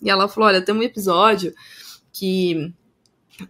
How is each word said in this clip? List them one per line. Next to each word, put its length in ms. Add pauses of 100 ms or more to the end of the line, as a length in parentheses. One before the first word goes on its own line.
E 80
ela 180
falou, 220
"Olha, 100
tem 140
um 80
episódio 720 (580)
que, 600 (760)